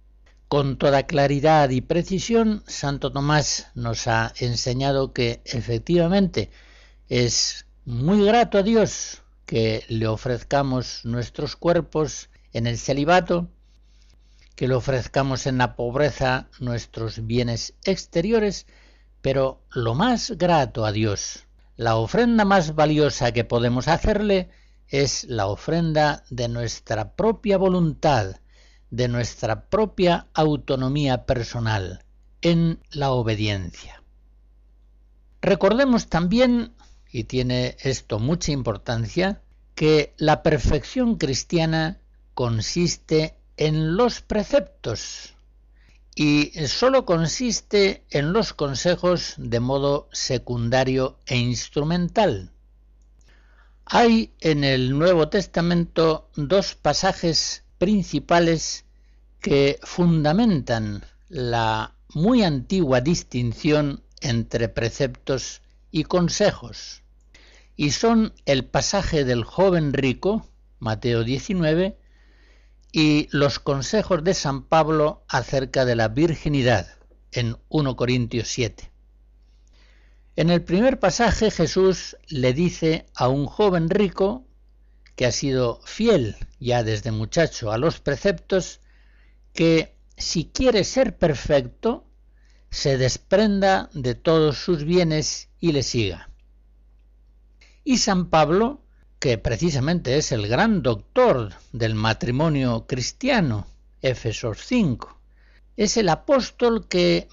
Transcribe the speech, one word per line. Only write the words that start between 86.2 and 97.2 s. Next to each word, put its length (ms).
ya 240
desde 280
muchacho 600
a 60
los 220
preceptos, 800
que 420
si 300
quiere 380
ser 340
perfecto, 880
se 280
desprenda 960
de 220
todos 420
sus 260
bienes 640
y 120
le 120
siga. 460